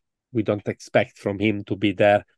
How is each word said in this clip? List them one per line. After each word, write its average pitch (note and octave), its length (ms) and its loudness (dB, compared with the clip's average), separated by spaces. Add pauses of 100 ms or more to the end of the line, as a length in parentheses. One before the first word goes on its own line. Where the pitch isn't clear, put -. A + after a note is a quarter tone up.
(320)
We A2+ 120 -2
don't G#2 260 -4
expect - 480 -4
from G2+ 220 -6
him G2+ 260 -2
to A2 100 -6
be G2 160 -2
there G#2 320 4 (140)